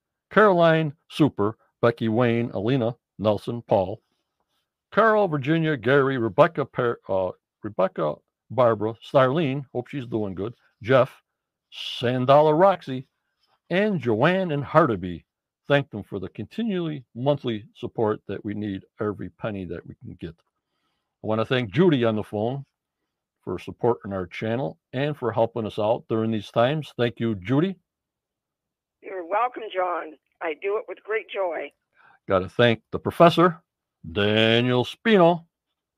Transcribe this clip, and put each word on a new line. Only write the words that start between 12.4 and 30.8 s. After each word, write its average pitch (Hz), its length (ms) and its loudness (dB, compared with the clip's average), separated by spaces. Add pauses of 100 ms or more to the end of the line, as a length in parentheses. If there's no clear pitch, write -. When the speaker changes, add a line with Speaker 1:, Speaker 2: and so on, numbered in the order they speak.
Speaker 1:
Roxy, 170 480 2 (640)
and 190 300 0
Joanne 151 520 0
and 143 120 -4
Hardaby. 98 600 0 (440)
Thank 143 220 0
them 104 120 -10
for - 160 -10
the 92 120 -8
continually 165 760 -6 (100)
monthly 123 600 -4
support 107 540 -4
that 98 160 -10
we 104 100 -8
need, 104 300 -8 (160)
every 104 300 -6
penny 101 360 -10
that 85 200 -12
we - 80 -18
can 104 260 -18
get. 82 140 -12 (880)
I - 40 -10
wanna 110 180 -2
thank 123 260 -2
Judy 139 340 4
on 110 120 2
the 104 60 -4
phone 117 420 -6 (800)
for 92 160 -8
supporting - 540 -4
our 92 140 -6
channel 120 520 -6 (140)
and 143 240 -4
for 117 160 -4
helping 113 340 -2
us 95 120 -8
out 107 300 -2
during 113 220 0
these 107 200 -6
times. 139 460 0
Thank 120 240 -4
you, 113 160 -2
Judy. 139 400 -2 (1200)
Speaker 2:
You're 185 260 -12
welcome, 226 380 -4 (100)
John. 175 380 -4 (280)
I 165 200 -6
do 196 160 -4
it - 120 -6